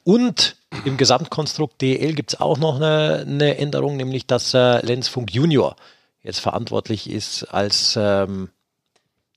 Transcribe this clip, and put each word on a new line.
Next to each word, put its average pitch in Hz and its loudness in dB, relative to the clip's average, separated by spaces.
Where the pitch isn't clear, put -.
und 240 2
im 135 -2
Gesamtkonstrukt 139 0
D 131 2
L 156 -2
gibt's 143 -6
auch 151 0
noch 151 0
eine, 156 0
eine 143 2
Änderung, 143 -2
nämlich 131 -4
dass, - 0
äh, 123 4
Lenz 123 -2
Funk 113 -6
Junior 127 2
jetzt - -8
verantwortlich 107 -4
ist - -8
als, - -2
ähm, 98 0